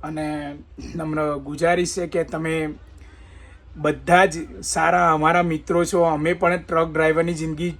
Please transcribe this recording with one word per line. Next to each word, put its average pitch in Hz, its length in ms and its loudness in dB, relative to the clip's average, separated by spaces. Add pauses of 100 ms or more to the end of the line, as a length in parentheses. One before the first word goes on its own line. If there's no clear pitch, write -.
અને 151 500 -6 (420)
નમ્ર 156 420 -2
ગુજારિશ 165 580 0
છે 175 120 -4
કે 165 160 0
તમે 160 460 -4 (1080)
બધા 151 480 4
જ 170 360 -6
સારા 170 500 2
અમારા 165 320 4
મિત્રો 170 420 0
છો, 170 200 2
અમે 156 280 0
પણ 175 240 2
ટ્રક 165 320 0
ડ્રાઈવરની 160 440 2
જિંદગી 160 460 -4